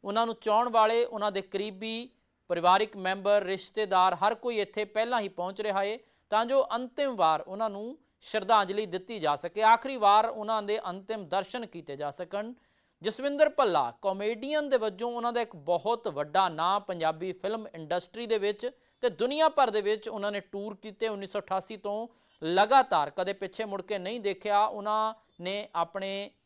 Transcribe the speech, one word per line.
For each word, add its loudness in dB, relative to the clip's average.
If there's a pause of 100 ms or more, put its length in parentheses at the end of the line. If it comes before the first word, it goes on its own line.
ਉਹਨਾਂ 0
ਨੂੰ -6
ਚਾਹੁਣ 2
ਵਾਲੇ, 4
ਉਹਨਾਂ -2
ਦੇ -4
ਕਰੀਬੀ -6 (380)
ਪਰਿਵਾਰਿਕ 4
ਮੈਂਬਰ, 2
ਰਿਸ਼ਤੇਦਾਰ, 2
ਹਰ 2
ਕੋਈ -4
ਇੱਥੇ -2
ਪਹਿਲਾਂ 0
ਹੀ -6
ਪਹੁੰਚ -8
ਰਿਹਾ 0
ਹੈ -2 (320)
ਤਾਂ 2
ਜੋ 2
ਅੰਤਿਮ -4
ਵਾਰ 4
ਉਹਨਾਂ -4
ਨੂੰ -10 (220)
ਸ਼ਰਧਾਂਜਲੀ 2
ਦਿੱਤੀ -8
ਜਾ 2
ਸਕੇ, -4
ਆਖਰੀ 4
ਵਾਰ 6
ਉਹਨਾਂ -4
ਦੇ -2
ਅੰਤਿਮ -8
ਦਰਸ਼ਨ -4
ਕੀਤੇ -12
ਜਾ -6
ਸਕਣ। -8 (480)
ਜਸਵਿੰਦਰ 2
ਭੱਲਾ 2
ਕਾਮੇਡੀਅਨ -2
ਦੇ 4
ਵਜੋਂ -2
ਉਹਨਾਂ -2
ਦਾ 0
ਇੱਕ -6
ਬਹੁਤ -2
ਵੱਡਾ 0
ਨਾਂ 0
ਪੰਜਾਬੀ -4
ਫਿਲਮ -6
ਇੰਡਸਟਰੀ -6
ਦੇ 2
ਵਿੱਚ -2 (300)
ਤੇ 0
ਦੁਨੀਆ 2
ਭਰ 4
ਦੇ 0
ਵਿੱਚ -2
ਉਹਨਾਂ -4
ਨੇ -4
ਟੂਰ -10
ਕੀਤੇ। -8
ਉੱਨੀ -6
ਸੌ -6
ਅਠਾਸੀ -6
ਤੋਂ -6 (360)
ਲਗਾਤਾਰ 4
ਕਦੇ -4
ਪਿੱਛੇ -6
ਮੁੜ -8
ਕੇ -6
ਨਹੀਂ -6
ਦੇਖਿਆ। 2
ਉਹਨਾਂ -2 (280)
ਨੇ -6
ਆਪਣੇ -4 (140)